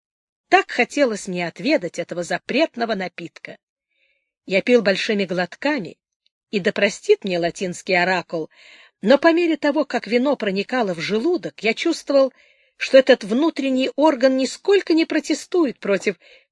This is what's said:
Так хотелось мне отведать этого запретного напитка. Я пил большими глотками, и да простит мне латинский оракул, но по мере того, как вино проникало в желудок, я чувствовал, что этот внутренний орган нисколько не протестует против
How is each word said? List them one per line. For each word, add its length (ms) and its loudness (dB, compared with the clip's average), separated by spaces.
Так 240 2
хотелось 560 -2
мне 220 -6
отведать 500 -2
этого 240 -6
запретного 720 -2
напитка. 640 -12
Я 160 0
пил 200 4
большими 440 0
глотками, 720 -4
и 100 -2
да 120 0
простит 520 0
мне 160 -2
латинский 580 -4
оракул, 520 -2
но 160 6
по 140 4
мере 240 2
того, 300 0
как 220 -6
вино 280 0
проникало 580 -2
в 60 -12
желудок, 640 -4
я 100 0
чувствовал, 600 0
что 200 4
этот 260 6
внутренний 720 -2
орган 420 2
нисколько 560 0
не 120 2
протестует 720 -2
против 380 -2